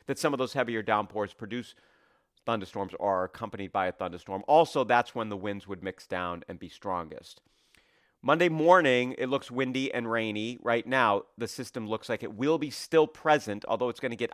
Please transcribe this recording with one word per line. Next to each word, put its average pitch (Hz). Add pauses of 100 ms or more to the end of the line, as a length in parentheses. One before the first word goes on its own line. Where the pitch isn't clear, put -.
that -
some 147
of 127
those 127
heavier 117
downpours 104
produce 113 (720)
thunderstorms 98
or 98
are 92
accompanied 98
by 95
a 90
thunderstorm. 95
Also, 151
that's 120
when 110
the 104
winds 101
would 92
mix -
down 87
and 87
be 87
strongest. 87 (800)
Monday 165
morning, 151
it 127
looks 135
windy 131
and 117
rainy. 113
Right 117
now, 117 (120)
the 113
system 113
looks 107
like 110
it 117
will 139
be 147
still 156
present, 143
although 120
it's -
gonna 120
get 120